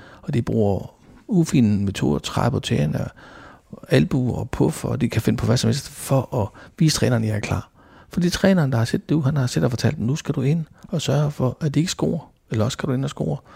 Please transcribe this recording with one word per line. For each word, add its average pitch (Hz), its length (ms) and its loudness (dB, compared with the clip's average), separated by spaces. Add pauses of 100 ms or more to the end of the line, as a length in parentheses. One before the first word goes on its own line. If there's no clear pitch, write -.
(220)
Og 156 120 -6
de 120 80 0
bruger 101 520 0 (340)
ufine 123 560 4
metoder, 73 340 0
træ - 320 -2
på 101 100 0
tæerne, - 480 -2 (600)
og - 180 -16
albu 127 460 2
og - 160 -6
puff, - 340 0
og 117 160 -4
de 120 80 0
kan 113 140 -2
finde 117 140 2
på 113 100 -2
hvad 110 100 4
som 120 120 0
helst 117 200 -2
for - 540 -2
at 98 60 -2 (300)
vise 156 180 4
træneren, 113 280 2
at 110 40 0
jeg 107 80 0
er 104 40 -4
klar. 95 300 -4 (380)
Fordi 175 220 0
træneren, 180 420 2
der 123 60 2
har 113 60 2
set - 240 -2
det 139 60 2
ud, 156 80 2
han 143 140 0
har 131 100 2
set - 180 0
og 123 60 2
fortalt - 260 0
dem, - 100 -2
"Nu 135 100 0
skal - 180 -6
du 135 80 -2
ind 151 220 0 (240)
og 160 140 -4
sørge 147 280 0
for, 127 300 -2
at 147 140 -2
de 139 60 4
ikke 185 120 0
scorer, - 400 -4 (180)
eller 110 140 0
også 135 120 0
skal - 120 -6
du 135 60 -2
ind 135 100 -2
og 139 60 -4
score, 151 260 -4 (200)